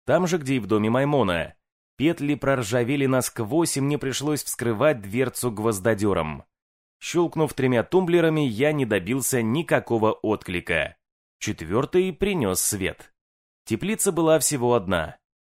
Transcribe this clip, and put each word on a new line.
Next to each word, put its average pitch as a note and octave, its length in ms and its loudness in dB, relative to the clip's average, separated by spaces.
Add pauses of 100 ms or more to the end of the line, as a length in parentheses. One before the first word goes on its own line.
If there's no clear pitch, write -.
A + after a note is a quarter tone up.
там E3+ 220 2
же, F3 100 0
где C3+ 200 -2
и - 20 0
в G2 80 -4
доме G#2+ 240 2
Маймона. A#2 640 0 (460)
Петли D3 320 0
проржавели C3 720 0
насквозь, C3 720 0
и - 20 -2
мне C#3+ 200 0
пришлось C3+ 440 -4
вскрывать A#2+ 580 0
дверцу A#2+ 500 -2
гвоздодёром. G2 920 0 (540)
Щёлкнув D#3+ 540 -2
тремя B2+ 300 2
тумблерами, E3 580 2
я C3+ 300 0
не C#3+ 140 0
добился A2+ 580 0
никакого A#2 680 0
отклика. F2 840 -2 (400)
Четвёртый C3 760 -2
принёс D3 480 -2
свет. - 540 -4 (520)
Теплица G3 460 -2
была D#3+ 280 4
всего A#2+ 340 0
одна. F2+ 440 -2 (400)